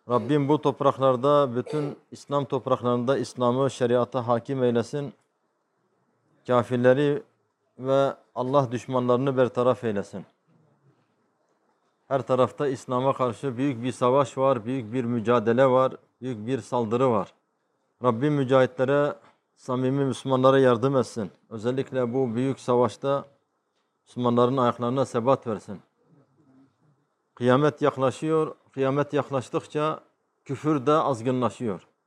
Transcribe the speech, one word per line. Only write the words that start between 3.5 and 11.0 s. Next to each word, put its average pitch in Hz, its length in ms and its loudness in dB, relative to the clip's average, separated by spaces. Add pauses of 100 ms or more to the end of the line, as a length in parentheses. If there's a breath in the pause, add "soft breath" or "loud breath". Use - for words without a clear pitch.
şeriatı 120 460 0
hakim 120 460 -2
eylesin. 123 500 -2 (1300)
Kafirleri 127 760 2 (560)
ve 135 340 0 (220)
Allah 131 360 0
düşmanlarını 123 680 0
bertaraf 123 460 0
eylesin. 101 420 -6 (1800)